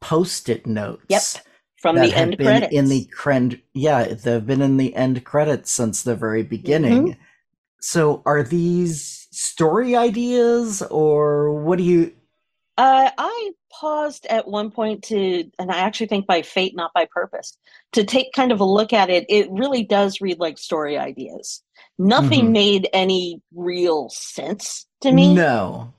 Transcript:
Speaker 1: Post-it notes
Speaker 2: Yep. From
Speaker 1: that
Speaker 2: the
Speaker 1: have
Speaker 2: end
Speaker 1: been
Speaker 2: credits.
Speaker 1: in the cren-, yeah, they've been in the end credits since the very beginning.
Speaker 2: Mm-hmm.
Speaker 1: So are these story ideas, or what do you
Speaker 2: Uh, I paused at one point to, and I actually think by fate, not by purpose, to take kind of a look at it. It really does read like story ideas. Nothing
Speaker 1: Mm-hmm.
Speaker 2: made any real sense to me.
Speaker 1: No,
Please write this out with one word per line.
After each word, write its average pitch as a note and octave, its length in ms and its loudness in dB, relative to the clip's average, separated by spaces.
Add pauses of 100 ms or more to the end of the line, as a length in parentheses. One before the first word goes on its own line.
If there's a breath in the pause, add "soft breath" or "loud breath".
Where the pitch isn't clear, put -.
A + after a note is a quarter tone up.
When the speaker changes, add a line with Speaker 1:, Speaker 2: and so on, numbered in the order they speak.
Speaker 1:
Post-it - 680 -2
notes G#2+ 420 -6
Speaker 2:
Yep. F#3+ 140 2 (580 soft breath)
From E3 140 2
Speaker 1:
that E3+ 120 4
Speaker 2:
the - 40 4
Speaker 1:
have E3 200 2
Speaker 2:
end G3+ 80 -4
Speaker 1:
been - 100 2
Speaker 2:
credits. C3+ 260 2
Speaker 1:
in C#3 140 4
the C3+ 280 0
cren-, B2+ 440 -2 (140)
yeah, C3+ 380 0
they've A#2 320 -2
been C3 180 0
in C3+ 140 2
the C3+ 200 -2
end C3 280 -2
credits D3 460 -2
since A2 320 -4
the A#2+ 140 -2
very A2 260 -2
beginning. D#3 680 0
Speaker 2:
Mm-hmm. - 100 -14 (600 soft breath)
Speaker 1:
So D3+ 460 0
are D3 160 2
these E3+ 880 -4
story G#3+ 640 0
ideas, A#3+ 880 0
or D3 680 2 (100)
what F3 160 0
do F3+ 60 0
you E3+ 280 4 (640)
Speaker 2:
Uh, C4+ 400 6
I G#4 340 -6 (200)
paused D4+ 560 -6
at - 220 -2
one G#3 240 -6
point G#3+ 320 -6
to, F#3+ 400 -2 (160)
and F3+ 100 -6
I F3 80 -2
actually G#3 300 -2
think G3 180 -2
by E3+ 160 2
fate, F#3+ 320 -4
not E3+ 180 -8
by - 160 2
purpose, - 480 -8 (360 soft breath)
to A3 100 2
take C4 300 0
kind B3+ 180 2
of G#3+ 80 2
a G3 60 2
look G3+ 280 2
at F#3+ 180 2
it. F3 180 2
It G#3 240 2
really B3 320 -2
does G3 360 0
read F3+ 200 -4
like D#3+ 180 -6
story D3 400 -4
ideas. - 640 -12 (360 soft breath)
Nothing B3+ 480 4
Speaker 1:
Mm-hmm. A3+ 60 4
Speaker 2:
made G3+ 400 2
any F#3 480 -2 (140)
real F3 560 -2
sense - 760 -12 (160)
to C4+ 100 2
me. F3+ 220 8
Speaker 1:
No, A#2 640 0